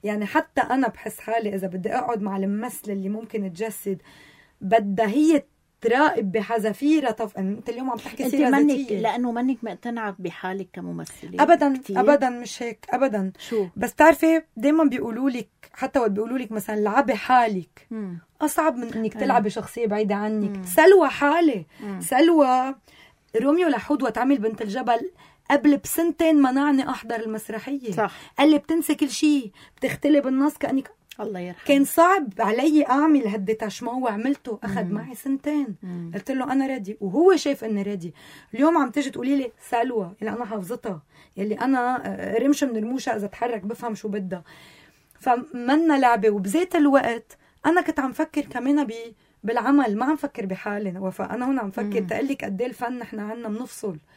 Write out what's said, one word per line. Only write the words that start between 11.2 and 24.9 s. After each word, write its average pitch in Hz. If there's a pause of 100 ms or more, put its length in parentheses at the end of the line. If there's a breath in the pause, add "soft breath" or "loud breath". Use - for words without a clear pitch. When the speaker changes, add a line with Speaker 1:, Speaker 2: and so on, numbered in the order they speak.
Speaker 1:
أبدا، 294
Speaker 2:
كتير؟ 196
Speaker 1:
أبدا 269
مش 247
هيك، 233
أبدا. 214
Speaker 2:
شو؟ 214 (100)
Speaker 1:
بس 233
تعرفي، 320 (160)
دايما 294
بيقولوا 233
لك، 247 (240)
حتى -
وقت 226
بيقولوا 226
لك 233
مثلا 214
لعبي 214
حالك، 220
Speaker 2:
مم. 196 (220)
Speaker 1:
أصعب 302
من 240
إنك 220
Speaker 2:
إيه. -
Speaker 1:
تلعبي 220
شخصية 226
بعيدة 208
عنك. 208
Speaker 2:
مم. 190
Speaker 1:
سلوى 320
حالة. 285 (180)
Speaker 2:
مم. 196
Speaker 1:
سلوى، 269 (640 soft breath)
روميو 320
لحود 269
وقت 233
عمل 262
بنت 220
الجبل، 226 (400 soft breath)